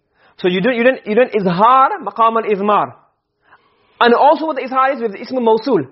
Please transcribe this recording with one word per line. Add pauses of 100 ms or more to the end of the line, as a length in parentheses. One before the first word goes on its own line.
(380)
So
you
don't,
you
don't,
you
don't
izhar, (140)
maqam
al-izmar. (1080)
And
also
what
the
izhar
is
with
the
ism
mawsul.